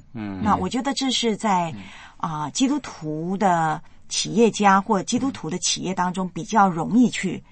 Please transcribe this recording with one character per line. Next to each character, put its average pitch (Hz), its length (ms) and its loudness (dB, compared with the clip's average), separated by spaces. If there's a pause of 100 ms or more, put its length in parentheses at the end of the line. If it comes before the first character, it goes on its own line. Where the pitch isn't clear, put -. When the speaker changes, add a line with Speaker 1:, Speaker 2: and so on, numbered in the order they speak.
(140)
Speaker 1:
嗯。 196 300 -8
Speaker 2:
那 208 120 4
我 185 140 -4
觉 254 120 -4
得 269 120 -4
这 269 180 -2
是 226 240 0
在， 180 360 0
Speaker 3:
嗯。 104 100 -12 (360)
Speaker 2:
啊， 151 340 -6
基 254 160 0
督 285 120 0
徒 160 560 -6
的 165 460 2 (260)
企 - 240 -4
业 214 180 6
家 196 300 6
或 196 240 0
基 240 160 -2
督 262 120 0
徒 - 180 -10
的 180 100 -6
企 - 220 -2
业 185 120 -4
当 180 200 -2
中 185 160 -4
比 165 140 -10
较 202 260 4
容 165 280 0
易 247 120 6
去 - 420 -4